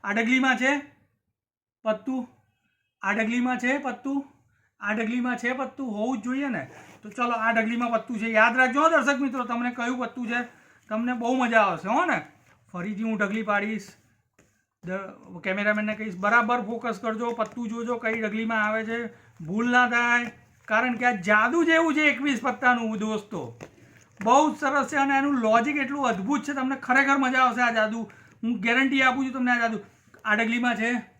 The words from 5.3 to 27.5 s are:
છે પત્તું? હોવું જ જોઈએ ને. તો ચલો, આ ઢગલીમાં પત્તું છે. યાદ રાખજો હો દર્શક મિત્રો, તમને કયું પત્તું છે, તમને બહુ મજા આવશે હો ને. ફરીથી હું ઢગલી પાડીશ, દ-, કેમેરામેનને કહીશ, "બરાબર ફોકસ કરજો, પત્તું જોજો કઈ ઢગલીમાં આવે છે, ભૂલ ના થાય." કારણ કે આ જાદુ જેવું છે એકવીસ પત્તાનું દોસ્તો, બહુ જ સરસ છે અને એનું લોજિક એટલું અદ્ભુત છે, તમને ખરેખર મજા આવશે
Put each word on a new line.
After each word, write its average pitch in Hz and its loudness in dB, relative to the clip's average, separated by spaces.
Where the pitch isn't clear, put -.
છે 240 -2
પત્તું? 262 -6
હોવું 226 -4
જ 202 -8
જોઈએ 262 -4
ને. 170 -6
તો 214 -16
ચલો, 240 -2
આ 226 0
ઢગલીમાં 233 0
પત્તું 226 -4
છે. 226 -2
યાદ 226 4
રાખજો 254 4
હો 320 6
દર્શક 285 2
મિત્રો, 262 -2
તમને 240 -4
કયું 247 -4
પત્તું 240 -6
છે, 240 -2
તમને 233 -2
બહુ 240 0
મજા 226 4
આવશે 185 0
હો 294 2
ને. 262 0
ફરીથી 190 -6
હું 220 -2
ઢગલી 214 -2
પાડીશ, 208 -2
દ-, 185 -10
કેમેરામેનને 214 0
કહીશ, 214 -10
"બરાબર 226 2
ફોકસ 226 -6
કરજો, 233 -4
પત્તું 233 -6
જોજો 233 -6
કઈ 226 -4
ઢગલીમાં 220 -2
આવે 220 -2
છે, 233 -6
ભૂલ 220 0
ના 247 6
થાય." 240 0
કારણ 233 0
કે 247 -2
આ 247 6
જાદુ 214 2
જેવું 330 4
છે 302 2
એકવીસ 277 2
પત્તાનું 240 0
દોસ્તો, 208 -6
બહુ 294 4
જ - -18
સરસ 277 0
છે 311 -6
અને 277 2
એનું 285 0
લોજિક 233 2
એટલું 277 -2
અદ્ભુત 220 -2
છે, 285 -6
તમને 262 -2
ખરેખર 269 2
મજા 262 2
આવશે 247 2